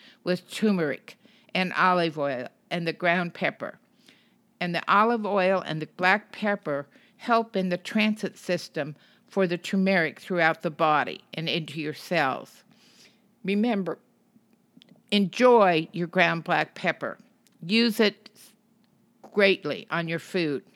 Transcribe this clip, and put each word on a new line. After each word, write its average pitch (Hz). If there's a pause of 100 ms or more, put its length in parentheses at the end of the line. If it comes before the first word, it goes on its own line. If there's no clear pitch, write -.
(220)
with -
turmeric 180 (380)
and 185
olive 170
oil 139 (220)
and 170
the 165
ground 175
pepper. - (800)
And 175
the 165
olive 214
oil 190
and 156
the 151
black 190
pepper 185 (300)
help 226
in 185
the 175
transit 214
system 156 (320)
for 196
the 175
turmeric 190
throughout 165
the 170
body 147 (120)
and 160
into 151
your 147
cells. - (800)
Remember, 202 (1120)
enjoy 202
your 170
ground 165
black 151
pepper. 151 (480)
Use 226
it - (1000)
greatly 185
on 165
your 165
food. 156 (140)